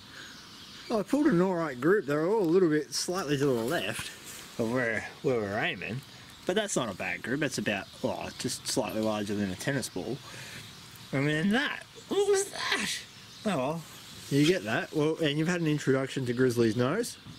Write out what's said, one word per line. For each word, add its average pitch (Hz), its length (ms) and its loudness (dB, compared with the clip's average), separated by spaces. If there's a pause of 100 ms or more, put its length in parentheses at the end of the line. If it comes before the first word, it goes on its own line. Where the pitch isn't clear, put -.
(880)
I 214 140 2
pulled 285 240 4
an 175 140 6
all 185 140 4
right 151 240 -2
group. 165 260 4
They're 147 200 2
all 214 160 2
a - 20 4
little 170 260 6
bit 151 240 2
slightly 170 440 -2
to 139 80 4
the 139 60 6
left 113 560 0 (500)
of 117 140 0
where, 117 340 0 (160)
where 131 200 2
we're 101 180 -2
aiming. 123 400 -4 (460)
But 180 100 0
that's 208 220 0
not 123 120 0
a 92 60 -6
bad 87 260 -6
group. 139 200 -2
That's 139 160 -2
about, 101 300 -2 (180)
oh, 87 240 -2 (100)
just - 280 -6
slightly 110 340 -2
larger 107 340 0
than 101 160 0
a 92 40 -4
tennis 139 340 -2
ball. 95 280 -6 (920)
And 139 160 0
then 156 220 2
that. 254 340 0 (240)
What 403 220 2
was 392 160 4
that? 277 440 -2 (560)
Oh 190 120 2
well. 151 260 -2 (460)
You 143 160 6
get 185 180 4
that. 160 320 -2
Well, 156 220 2
and 147 200 2
you've 160 120 2
had 175 100 2
an 165 80 0
introduction 135 580 0
to 123 80 0
Grizzly's 117 440 4
nose. 156 400 0 (220)